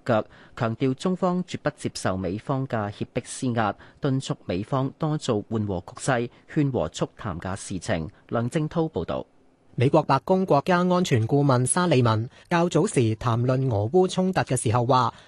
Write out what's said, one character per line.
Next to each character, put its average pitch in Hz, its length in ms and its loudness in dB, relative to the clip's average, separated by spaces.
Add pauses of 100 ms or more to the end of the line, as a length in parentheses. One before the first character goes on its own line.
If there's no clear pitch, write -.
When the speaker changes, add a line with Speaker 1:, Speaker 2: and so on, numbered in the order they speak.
Speaker 1:
腳， 117 180 2 (320)
強 113 220 -2
調 131 160 0
中 185 220 -2
方 180 280 -2
絕 - 180 -10
不 - 140 0
接 - 200 -6
受 98 200 -2
美 95 220 -2
方 131 280 -4
嘅 107 260 -4
脅 113 220 -8
迫 127 120 -4
施 - 260 -6
壓， 110 240 0 (240)
敦 135 200 0
促 139 160 -6 (100)
美 98 180 -2
方 135 340 -2
多 156 200 -2
做 104 320 -2
緩 107 160 -2
和 92 200 -4
局 - 120 -18
勢、 120 320 -2 (240)
勸 143 180 0
和 90 180 0
促 - 280 -6
談 87 220 -8
嘅 92 180 -6
事 - 220 -8
情。 82 300 -4 (200)
梁 120 200 -2
正 151 200 -2
濤 160 200 -2
報 90 140 -6
道。 65 220 -6 (500)
Speaker 2:
美 123 120 4
國 147 160 4
白 139 220 2
宮 190 180 2
國 151 220 2
家 175 140 2
安 180 260 2
全 110 200 2
顧 139 160 2
問 127 240 4
沙 180 220 0
利 135 140 4
文 113 280 2 (200)
較 170 180 2
早 165 180 2
時 113 300 2
談 120 300 0
論 131 280 2
俄 104 180 0
烏 185 180 4
衝 185 240 0
突 156 80 0
嘅 127 160 0
時 113 180 0
候 123 100 2
話， 127 280 4 (140)